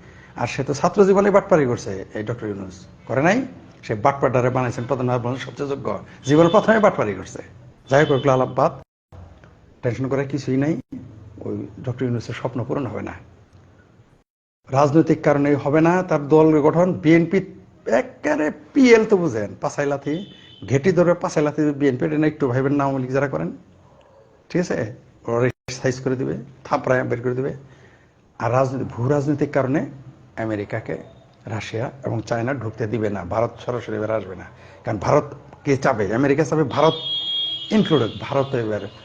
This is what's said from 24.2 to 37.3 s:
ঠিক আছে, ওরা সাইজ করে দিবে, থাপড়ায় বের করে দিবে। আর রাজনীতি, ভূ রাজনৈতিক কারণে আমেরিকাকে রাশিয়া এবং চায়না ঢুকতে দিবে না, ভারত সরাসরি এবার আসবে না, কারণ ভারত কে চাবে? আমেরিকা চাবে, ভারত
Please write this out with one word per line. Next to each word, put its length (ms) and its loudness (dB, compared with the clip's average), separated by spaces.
ঠিক 120 0
আছে, 340 -4
ওরা 220 2
সাইজ 300 -4
করে 160 -2
দিবে, 220 -4
থাপড়ায় 400 0
বের 180 -4
করে 140 -2
দিবে। 180 -4
আর 120 -2
রাজনীতি, 380 0
ভূ 180 -4
রাজনৈতিক 440 0
কারণে 340 0
আমেরিকাকে 600 -6
রাশিয়া 460 -8
এবং 160 -4
চায়না 320 -4
ঢুকতে 340 -6
দিবে 220 -2
না, 160 -6
ভারত 340 -2
সরাসরি 360 -8
এবার 160 -4
আসবে 240 -6
না, 100 -14
কারণ 140 -4
ভারত 360 2
কে 140 2
চাবে? 360 0
আমেরিকা 320 4
চাবে, 180 0
ভারত 300 2